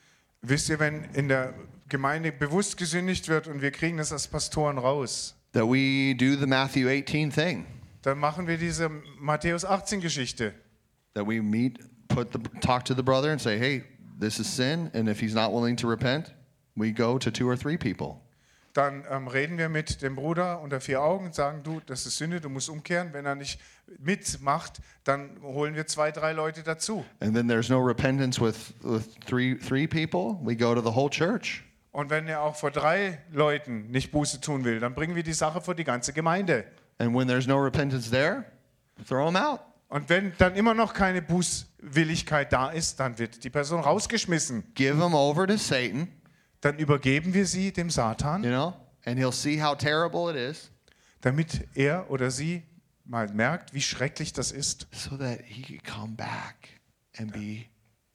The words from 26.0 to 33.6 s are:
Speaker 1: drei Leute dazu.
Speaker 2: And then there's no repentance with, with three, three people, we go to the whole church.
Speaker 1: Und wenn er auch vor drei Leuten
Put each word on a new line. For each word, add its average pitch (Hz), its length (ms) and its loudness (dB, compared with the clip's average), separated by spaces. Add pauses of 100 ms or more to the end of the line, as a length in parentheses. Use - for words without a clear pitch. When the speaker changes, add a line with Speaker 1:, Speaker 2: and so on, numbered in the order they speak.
Speaker 1:
drei 156 220 -2
Leute 160 300 -4
dazu. 160 400 -4 (160)
Speaker 2:
And 107 160 0
then 120 120 4
there's 117 220 4
no 131 100 6
repentance 127 600 2
with, 113 340 0 (100)
with 110 260 0 (180)
three, 127 300 2
three 139 300 0
people, 180 580 -2
we 117 100 0
go 117 200 4
to 120 60 2
the 113 140 2
whole 139 140 2
church. - 540 -2 (280)
Speaker 1:
Und 143 200 -4
wenn 156 160 -2
er 156 160 -4
auch 151 120 -2
vor 147 140 -2
drei 160 480 0 (140)
Leuten 143 580 0